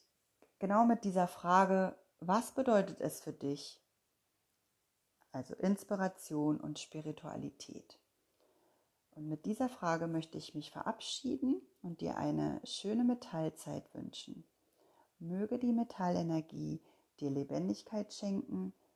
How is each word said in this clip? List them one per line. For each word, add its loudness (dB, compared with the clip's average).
genau 6
mit 4
dieser 4
Frage, 4
was 2
bedeutet 4
es -2
für -8
dich, -6
also -8
Inspiration 0
und -6
Spiritualität? -10
Und -8
mit -4
dieser 0
Frage 0
möchte -2
ich -12
mich -8
verabschieden -2
und -8
dir -2
eine 0
schöne 0
Metallzeit -2
wünschen. -10
Möge -2
die 2
Metallenergie 0
dir 0
Lebendigkeit -2
schenken, -4